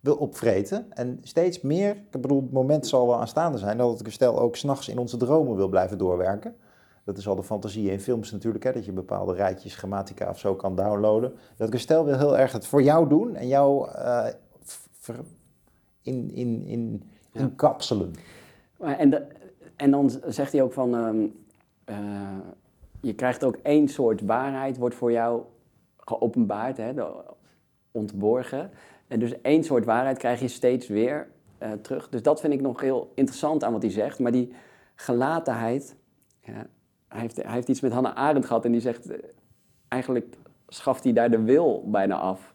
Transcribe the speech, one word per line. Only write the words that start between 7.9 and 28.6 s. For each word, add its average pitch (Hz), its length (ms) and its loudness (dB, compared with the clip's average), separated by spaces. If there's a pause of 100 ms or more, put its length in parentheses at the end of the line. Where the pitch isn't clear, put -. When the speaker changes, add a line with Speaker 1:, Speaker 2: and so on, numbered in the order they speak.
Speaker 1:
in 98 80 -2
films 113 320 -4
natuurlijk, 107 320 -4
hè, 127 80 0
dat 113 140 -6
je 98 60 -10
bepaalde 95 420 -4
rijtjes 95 420 -2
grammatica 98 540 -6
of 90 100 -10
zo 98 160 0
kan 95 200 -4
downloaden. 107 580 2 (240)
Dat 110 140 -2
gestel 156 340 2
wil 139 120 2
heel 143 200 4
erg 127 140 4
het 113 160 -8
voor 143 160 4
jou 147 260 6
doen 202 260 4
en 123 120 -8
jou, 139 420 4
eh, 120 360 -2 (760)
ver-, 120 240 -12 (800)
in, 127 320 -6
in, 117 320 -4
in, 113 380 -6 (280)
Speaker 2:
Ja. - 100 -6
Speaker 1:
inkapselen. 120 720 0 (640)
Speaker 2:
Maar 143 200 -4
en 151 120 6
de, - 160 0 (500)
en 143 160 2
dan 139 180 4
z-, 127 180 -6
zegt 139 240 -4
hij 143 100 2
ook 127 120 2
van, 123 220 -2
ehm, 110 300 0 (580)
eh, 104 120 -12 (1080)
je 117 140 -4
krijgt 127 280 -2
ook 127 180 0
één 147 260 4
soort 117 340 0
waarheid, 131 560 -2
wordt 123 180 -2
voor 120 160 0
jou 117 300 0 (560)
geopenbaard, 117 800 -2
hè, 117 160 -6
de, 120 140 -4 (840)
ontborgen. 113 800 -2 (380)